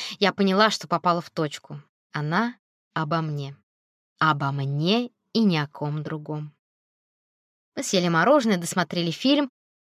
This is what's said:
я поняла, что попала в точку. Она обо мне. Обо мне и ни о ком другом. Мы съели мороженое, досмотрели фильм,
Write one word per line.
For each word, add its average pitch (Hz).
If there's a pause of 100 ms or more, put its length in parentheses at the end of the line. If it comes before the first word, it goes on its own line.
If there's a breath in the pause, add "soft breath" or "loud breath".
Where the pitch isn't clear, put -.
(180 loud breath)
я 190
поняла, 202
что -
попала 175
в -
точку. 147 (320)
Она 170 (400)
обо 160
мне. 143 (600)
Обо 147
мне 151 (220)
и 226
ни 185
о 147
ком 147
другом. 151 (1200)
Мы 262
съели 180
мороженое, 214
досмотрели 170
фильм, 277 (300)